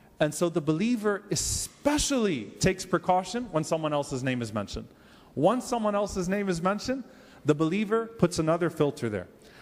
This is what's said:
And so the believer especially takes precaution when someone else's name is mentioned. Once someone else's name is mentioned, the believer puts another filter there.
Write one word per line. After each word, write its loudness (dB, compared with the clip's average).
And 2
so 2
the 0
believer 2
especially 0
takes 2
precaution 0
when 2
someone 0
else's -2
name 0
is -6
mentioned. -6
Once 2
someone 0
else's -2
name 0
is -2
mentioned, -2
the 4
believer 0
puts 0
another 2
filter -2
there. -6